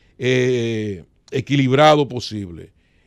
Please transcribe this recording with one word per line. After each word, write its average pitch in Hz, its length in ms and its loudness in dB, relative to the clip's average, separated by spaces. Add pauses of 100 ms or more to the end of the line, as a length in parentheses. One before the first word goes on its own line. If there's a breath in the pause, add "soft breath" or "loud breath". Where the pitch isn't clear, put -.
(180)
eh, 117 880 -2 (260)
equilibrado 139 760 2
posible. 101 640 -12 (360)